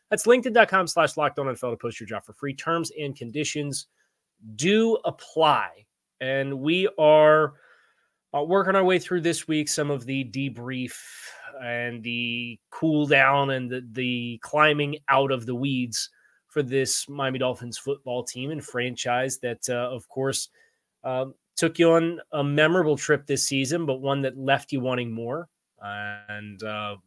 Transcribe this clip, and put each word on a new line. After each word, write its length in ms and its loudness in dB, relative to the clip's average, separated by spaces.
That's 160 -2
linkedin 300 4
dot 140 8
com 180 2
slash 300 2
locked 240 0
on 80 -2
N 60 -4
F 100 -8
L 80 -4
to 40 -6
post 220 -8
your 80 -12
job 180 -8
for 80 -20
free. 220 -8
Terms 420 -2
and 200 -8
conditions 720 -6
do 500 2
apply. 800 0
And 400 -2
we 360 2
are, 580 8
uh, 120 -2
working 320 2
our 80 4
way 160 4
through 220 -4
this 260 -2
week, 200 0
some 220 -2
of 160 -4
the 180 -4
debrief 720 -8
and 440 -6
the 520 -6
cool 380 0
down 420 6
and 180 -2
the, 220 -8
the 540 -4
climbing 540 2
out 240 4
of 120 -2
the 120 -4
weeds 520 -4
for 160 -2
this 460 -2
Miami 320 -4
Dolphins 380 -4
football 440 -6
team 300 -8
and 120 -10
franchise 720 -2
that, 300 -6
uh, 240 -4
of 160 -12
course, 420 -4
um, 320 -4
took 240 0
you 120 8
on 280 2
a 100 -2
memorable 540 4
trip 300 0
this 160 -2
season, 420 -2
but 160 -2
one 220 -2
that 160 -4
left 340 0
you 80 -2
wanting 320 -2
more. 380 -6
And, 840 -10
uh, 340 -6